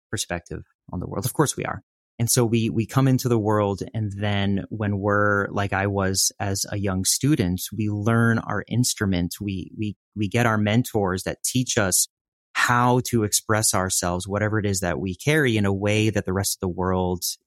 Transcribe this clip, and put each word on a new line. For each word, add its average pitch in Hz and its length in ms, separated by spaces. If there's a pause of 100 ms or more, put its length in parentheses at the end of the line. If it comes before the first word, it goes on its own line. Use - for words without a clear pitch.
(100)
perspective 87 540 (280)
on 92 80
the 85 60
world. - 180
Of - 80
course - 240
we - 80
are. - 180 (360)
And 117 120
so 120 140
we, 113 240
we 101 160
come 135 240
into 127 220
the 117 80
world, 104 440 (120)
and 107 180
then 101 560
when 104 300
we're, 101 520
like 101 220
I 95 140
was 95 520
as 98 320
a 104 60
young 95 300
student, 95 560 (120)
we 104 140
learn 113 500
our - 300
instrument. 95 720
We, 98 380
we, 107 180 (180)
we 104 140
get 117 160
our 110 140
mentors 104 640
that - 200
teach - 360
us 95 280 (480)
how 123 520
to 113 180
express 107 480
ourselves, 92 560
whatever 104 300
it 101 80
is 95 140
that 82 200
we 92 160
carry, 147 400
in 104 80
a 98 80
way 104 380
that 101 160
the 92 80
rest 98 220
of - 40
the 95 80
world 90 560 (220)